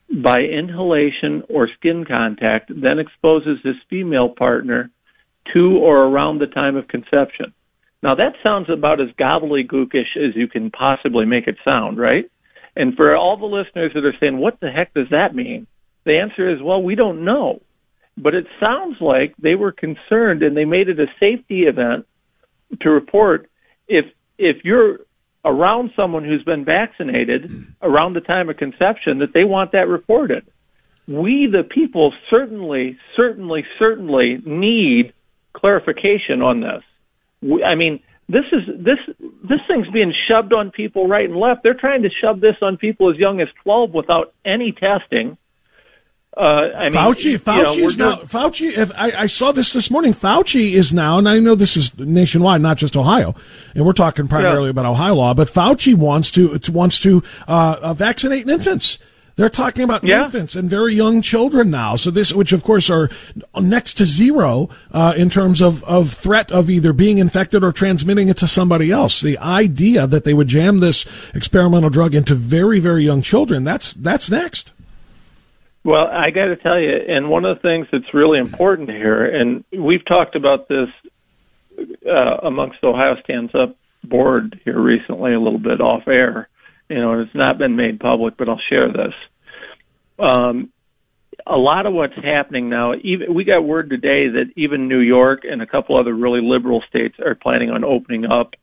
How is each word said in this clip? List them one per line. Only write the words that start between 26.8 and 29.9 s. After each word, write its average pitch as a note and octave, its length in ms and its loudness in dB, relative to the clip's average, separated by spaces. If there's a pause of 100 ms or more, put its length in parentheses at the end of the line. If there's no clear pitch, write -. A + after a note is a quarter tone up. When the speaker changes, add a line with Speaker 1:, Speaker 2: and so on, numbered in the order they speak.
Speaker 1:
around E3 320 2
the E3+ 80 -6
time F3 280 -4
of D3+ 80 -8
conception, D#3 600 -4
that C#3+ 160 -4
they E3+ 100 4
want G3 280 0
that F#3 160 0
reported. G#3+ 580 -2 (640)